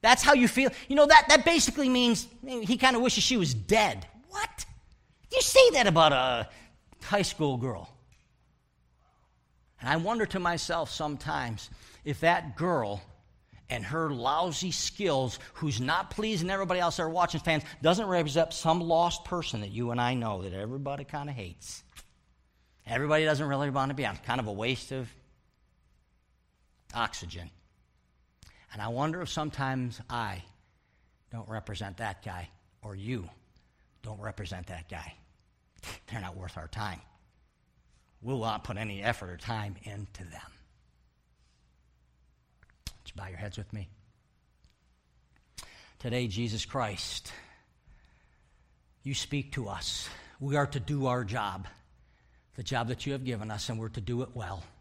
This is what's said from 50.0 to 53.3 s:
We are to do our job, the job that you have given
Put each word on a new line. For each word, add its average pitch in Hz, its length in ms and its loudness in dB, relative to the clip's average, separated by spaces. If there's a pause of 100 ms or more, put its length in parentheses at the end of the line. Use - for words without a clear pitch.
We 139 160 -2
are 143 100 4
to 143 140 -6
do 139 260 -2
our 123 180 0
job, 101 420 -6 (880)
the - 80 -12
job 117 260 -2
that 120 180 -6
you 143 60 -4
have 135 120 -6
given 110 260 -4